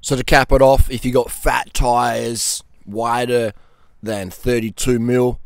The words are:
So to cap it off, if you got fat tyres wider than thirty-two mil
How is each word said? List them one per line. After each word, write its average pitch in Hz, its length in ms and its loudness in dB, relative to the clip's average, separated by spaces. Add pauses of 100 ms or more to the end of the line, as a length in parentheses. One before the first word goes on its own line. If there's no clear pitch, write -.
So - 140 -4
to 123 80 -4
cap - 280 2
it 135 100 6
off, 135 280 6
if 127 160 -6
you 127 60 -2
got 123 200 0
fat - 420 -4
tyres 120 880 -2 (220)
wider 117 680 -2 (480)
than 101 300 -8
thirty-two 120 680 -2
mil 123 460 0